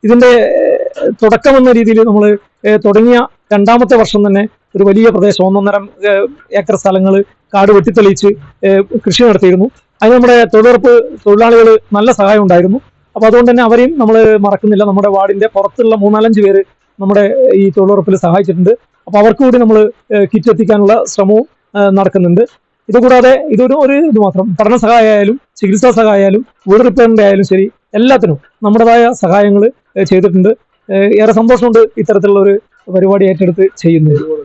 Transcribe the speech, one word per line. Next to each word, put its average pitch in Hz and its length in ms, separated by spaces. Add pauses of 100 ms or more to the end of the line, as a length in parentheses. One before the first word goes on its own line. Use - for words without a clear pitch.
ഇതിന്റെ, 240 260 (300)
ഏഹ്, - 500 (120)
തുടക്കം 226 380
എന്ന 254 180
രീതിയിൽ 226 220 (100)
നമ്മൾ, 208 140 (440)
ഏഹ്, 214 180
തുടങ്ങിയ 220 320 (360)
രണ്ടാമത്തെ 226 480
വർഷം 208 260
തന്നെ 196 160 (320)
ഒരു 196 140
വലിയ 220 260
പ്രദേശം, 185 320
ഒന്നൊന്നര 202 300 (840)
ഏക്കർ 196 220
സ്ഥലങ്ങൾ 190 320 (400)
കാട് 202 240
വെട്ടിത്തെളിയിച്ച്, 196 520 (380)
ഏഹ്, 196 140 (240)
കൃഷി 208 240
നടത്തിയിരുന്നു. 190 380 (340)
അതിന് 220 140
നമ്മുടെ 247 200 (180)
തൊഴിലുറപ്പ് 240 380 (340)
തൊഴിലാളികൾ 226 420 (300)
നല്ല 214 140
സഹായം 208 340
ഉണ്ടായിരുന്നു. 185 340 (360)
അപ്പൊ 220 120
അതുകൊണ്ട് 240 240
തന്നെ 240 160
അവരെയും 240 320
നമ്മൾ 220 160 (300)
മറക്കുന്നില്ല. 202 440
നമ്മുടെ 202 260
വാർഡിന്റെ 196 380
പുറത്തുള്ള 220 500
മൂന്നാലഞ്ച് 214 420
പേര് 196 160 (380)
നമ്മുടെ 202 240 (380)
ഈ - 20 (140)
തൊഴിലുറപ്പിൽ 196 480
സഹായിച്ചിട്ടുണ്ട്. 180 480 (340)
അപ്പൊ 202 140
അവർക്ക് 220 240
കൂടി 247 180
നമ്മൾ, 220 160 (340)
ഏഹ്, 202 200
കിറ്റ് 220 200
എത്തിക്കാനുള്ള 208 440 (160)
ശ്രമവും, 208 320 (340)
ഏഹ്, 202 200
നടക്കുന്നുണ്ട്. 185 440 (460)
ഇതുകൂടാതെ 247 420 (220)
ഇതൊരു, 254 300
ഒരു 277 120 (140)
ഇത് 220 160
മാത്രം, 190 200 (140)
പഠന 220 240
സഹായമായാലും 214 540 (220)
ചികിത്സാ 208 320
സഹായമായാലും 208 520 (240)
വീട് 208 200
റിപ്പയറിന്റെ 226 360
ആയാലും 196 280
ശരി, 190 140 (280)
എല്ലാത്തിനും 220 440 (260)
നമ്മുടേതായ 233 400 (200)
സഹായങ്ങൾ, 202 400 (340)
ഏഹ്, 190 140
ചെയ്തിട്ടുണ്ട്. 185 400 (380)
ഏഹ്, 196 200 (120)
ഏറെ 220 180
സന്തോഷമുണ്ട് 226 420 (200)
ഇത്തരത്തിലുള്ള 202 440
ഒരു 196 80 (420)
പരിപാടി 196 360
ഏറ്റെടുത്ത് 180 340 (120)
ചെയ്യുന്നത്. 156 440 (240)